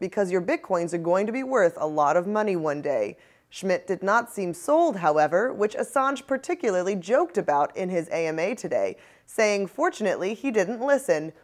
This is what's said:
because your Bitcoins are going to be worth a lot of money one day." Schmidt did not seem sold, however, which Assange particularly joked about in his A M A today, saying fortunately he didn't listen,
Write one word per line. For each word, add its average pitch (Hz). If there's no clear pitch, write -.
because 190
your 180
Bitcoins 175
are 175
going 175
to 220
be 262
worth 220
a 151
lot 151
of 175
money 208
one 151
day." 120
Schmidt -
did 180
not 226
seem 180
sold, 302
however, 170
which 208
Assange 269
particularly 214
joked 233
about -
in 185
his 170
A 165
M 160
A 190
today, 117
saying 208
fortunately 208
he 277
didn't 214
listen, 180